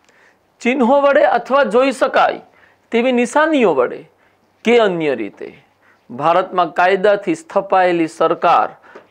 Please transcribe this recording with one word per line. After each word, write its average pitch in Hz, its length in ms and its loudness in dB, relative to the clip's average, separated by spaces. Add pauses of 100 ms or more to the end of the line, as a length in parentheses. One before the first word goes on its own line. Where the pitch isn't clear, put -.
(600)
ચિહ્નો 262 400 2
વડે 285 240 2
અથવા 254 380 0
જોઈ 247 300 0
શકાય 247 480 0 (500)
તેવી 247 220 0
નિશાનીઓ 247 600 0
વડે - 360 -4 (540)
કે 233 140 4
અન્ય 170 360 0
રીતે - 500 -12 (460)
ભારતમાં 170 640 -2
કાયદાથી 190 640 0
સ્થપાયેલી 180 720 -2
સરકાર 165 640 0 (420)